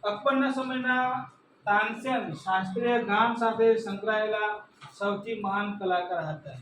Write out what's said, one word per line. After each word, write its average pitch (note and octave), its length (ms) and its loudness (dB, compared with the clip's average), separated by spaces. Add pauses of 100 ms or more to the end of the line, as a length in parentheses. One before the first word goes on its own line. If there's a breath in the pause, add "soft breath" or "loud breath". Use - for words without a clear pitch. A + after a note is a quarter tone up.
અકબરના C4 480 2
સમયના B3+ 760 -2 (360)
તાનસેન G#3+ 680 0
શાસ્ત્રીય A3+ 680 0
ગાન A3+ 320 2
સાથે A3+ 420 4
સંકળાયેલા G#3+ 880 -2 (300)
સૌથી G3+ 440 -4
મહાન G3+ 360 -2
કલાકાર F3+ 480 0
હતા. D3+ 260 -8 (100)